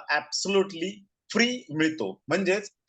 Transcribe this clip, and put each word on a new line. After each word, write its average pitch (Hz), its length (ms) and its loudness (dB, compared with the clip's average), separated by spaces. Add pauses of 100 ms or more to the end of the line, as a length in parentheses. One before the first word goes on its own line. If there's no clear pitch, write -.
(140)
absolutely 185 800 0 (380)
फ्री 247 400 2
मिळतो. 156 420 0 (160)
म्हणजेच 190 440 0 (180)